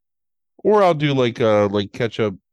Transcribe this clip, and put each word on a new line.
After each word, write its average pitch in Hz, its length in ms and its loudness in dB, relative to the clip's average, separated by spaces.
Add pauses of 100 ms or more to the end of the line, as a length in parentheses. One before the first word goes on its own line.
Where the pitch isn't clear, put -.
(580)
or 208 240 2
I'll 175 120 4
do, 147 200 -2
like, 123 260 -2
uh, 107 280 2
like, 101 240 -4
ketchup, 107 460 -4 (140)